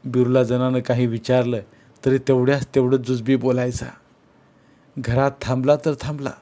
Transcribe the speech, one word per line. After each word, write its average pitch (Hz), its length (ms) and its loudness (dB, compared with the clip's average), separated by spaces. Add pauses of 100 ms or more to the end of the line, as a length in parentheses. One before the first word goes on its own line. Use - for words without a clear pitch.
बिरूला 127 380 2
जनानं 127 380 0
काही 123 260 0
विचारलं 120 540 0 (440)
तरी 135 140 2
तेवढ्याच 131 560 2
तेवढं 131 220 4
जुजबी 123 400 0
बोलायचा. 123 500 -2 (1120)
घरात 127 320 0 (100)
थांबला 135 360 2
तर 147 240 -2
थांबला 139 420 -8